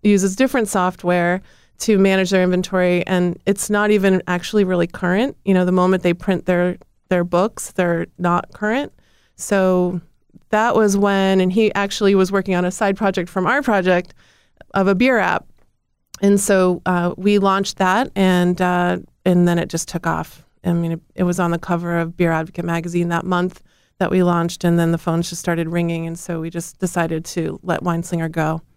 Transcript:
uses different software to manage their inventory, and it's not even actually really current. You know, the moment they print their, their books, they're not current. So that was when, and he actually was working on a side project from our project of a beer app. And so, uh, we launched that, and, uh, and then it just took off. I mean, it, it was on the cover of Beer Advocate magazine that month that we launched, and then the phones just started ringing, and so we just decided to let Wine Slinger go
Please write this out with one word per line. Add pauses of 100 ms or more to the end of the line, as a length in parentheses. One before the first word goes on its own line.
uses
different
software (360)
to
manage
their
inventory,
and
it's
not
even
actually
really
current.
You
know,
the
moment
they
print
their, (320)
their
books,
they're (120)
not
current. (420)
So (520)
that
was
when,
and
he
actually
was
working
on
a
side
project
from
our
project (600)
of
a
beer
app. (760)
And
so,
uh,
we
launched
that,
and,
uh, (260)
and
then
it
just
took
off. (180)
I
mean,
it, (140)
it
was
on
the
cover
of
Beer
Advocate
magazine
that
month (380)
that
we
launched,
and
then
the
phones
just
started
ringing,
and
so
we
just
decided
to
let
Wine
Slinger
go (160)